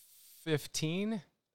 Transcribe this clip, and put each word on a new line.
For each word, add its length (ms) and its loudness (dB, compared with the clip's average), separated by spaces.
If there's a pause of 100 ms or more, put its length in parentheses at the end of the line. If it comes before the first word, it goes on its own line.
(440)
Fifteen. 760 0 (340)